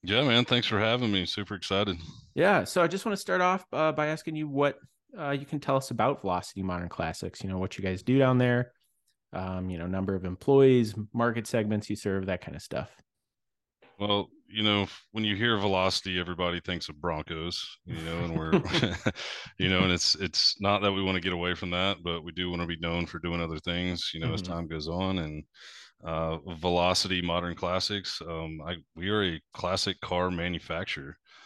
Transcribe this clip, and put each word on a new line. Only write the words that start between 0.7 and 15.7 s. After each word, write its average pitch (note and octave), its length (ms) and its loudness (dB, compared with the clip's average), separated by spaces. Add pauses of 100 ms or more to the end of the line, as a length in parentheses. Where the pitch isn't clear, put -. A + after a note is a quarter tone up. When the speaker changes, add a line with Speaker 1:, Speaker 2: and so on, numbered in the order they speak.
Speaker 1:
having A2+ 320 4
me. F#2 140 2
Super G2+ 300 -4
excited. F#2+ 420 0 (380)
Speaker 2:
Yeah. E3 300 4
So F3+ 180 2
I E3+ 40 4
just F#3 160 -2
wanna G3+ 140 -2
start F#3 240 -2
off, F#3 320 2
uh, D#3 180 2
by D3+ 160 0
asking D#3 280 -6
you D#3 120 -4
what, C#3+ 300 2 (420)
uh, C#3+ 120 -2
you C#3+ 140 -2
can D3 140 -4
tell C#3 160 2
us C3 140 0
about B2 320 2
Velocity F#2 400 -2
Modern F2 260 -4
Classics, - 560 -6
you F#2+ 60 -6
know, F#2 80 -2
what F#2+ 200 -4
you F#2+ 60 -8
guys F#2 200 -4
do C3 160 4
down B2+ 180 6
there, B2 360 2 (600)
um, F#2 380 -4
you F2 80 -6
know, E2+ 80 -4
number F#2+ 260 -2
of F2+ 100 -4
employees, B2 720 6 (200)
market A#2 340 0
segments G#2+ 420 0
you G#2+ 60 -2
serve, F#2+ 320 -2
that F2+ 140 -2
kind - 140 -12
of - 60 -10
stuff. - 340 -8 (1040)
Speaker 1:
Well, G2+ 300 2 (180)
you G#2+ 140 -4
know, G#2 220 6
f-, - 300 -8
when A2 120 -2
you G#2 100 0
hear A2+ 220 2
Velocity, F#2+ 640 2